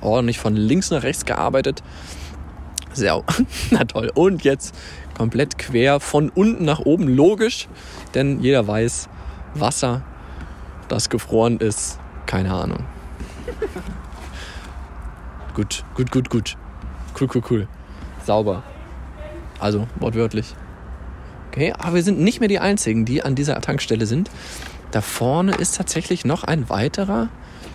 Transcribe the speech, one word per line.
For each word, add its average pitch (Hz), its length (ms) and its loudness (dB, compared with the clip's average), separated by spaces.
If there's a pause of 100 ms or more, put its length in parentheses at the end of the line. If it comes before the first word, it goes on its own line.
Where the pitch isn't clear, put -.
ordentlich 117 380 2
von 107 160 2
links 110 360 4
nach 143 120 2
rechts - 220 -2
gearbeitet. 131 560 2 (1120)
Sehr, 92 320 2 (240)
<laughs> - 240 -2
na 160 140 6
toll. 113 280 -2
Und 170 300 6
jetzt 139 320 2 (420)
komplett 117 400 0
quer 135 440 4
von 147 280 2
unten 208 360 4
nach 151 140 4
oben. 160 280 4
Logisch, 185 600 6 (460)
denn 139 280 2
jeder 123 260 4
weiß, 110 400 0 (460)
Wasser, 127 480 0 (880)
das - 200 0
gefroren 117 500 4
ist, - 380 0 (280)
keine 95 280 0
Ahnung. - 260 -2 (680)
<laughs> - 160 -6 (1900)
Gut, - 280 -4 (100)
gut, 127 180 -2
gut, 127 200 2
gut. - 260 0 (640)
Cool, 131 160 0
cool, 120 160 0
cool. 104 160 2 (580)
Sauber. 104 380 2 (960)
Also, 104 280 0 (120)
wortwörtlich. 113 560 0 (960)
Okay, 147 260 2
aber 170 160 -2
wir 175 100 6
sind 185 160 4
nicht 196 200 4
mehr 220 100 4
die 196 80 4
Einzigen, 113 480 2
die 123 160 2
an 135 140 2
dieser 143 260 0
Tankstelle 113 460 0
sind. 147 240 2 (580)
Da 110 120 0
vorne 156 520 2
ist - 240 0
tatsächlich - 480 -2
noch 165 180 0
ein 151 280 0
weiterer, 196 560 0 (480)